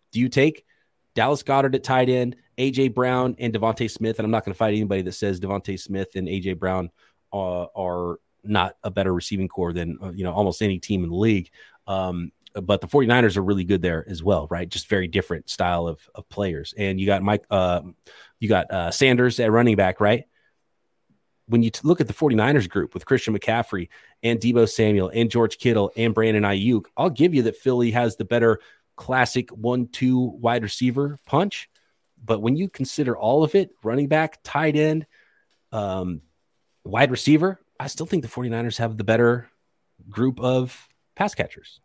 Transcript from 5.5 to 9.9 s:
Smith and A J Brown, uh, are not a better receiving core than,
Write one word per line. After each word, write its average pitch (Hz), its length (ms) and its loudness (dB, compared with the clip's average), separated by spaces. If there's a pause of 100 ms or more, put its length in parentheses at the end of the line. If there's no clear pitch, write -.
Smith 98 360 -8
and 92 120 -6
A 95 120 -4
J 92 140 -4
Brown, 92 360 -4 (420)
uh, 90 340 -4 (100)
are 87 440 -6 (240)
not 98 400 0
a 104 60 -6
better 95 240 0
receiving 95 340 -4
core 87 260 -4
than, 85 280 -6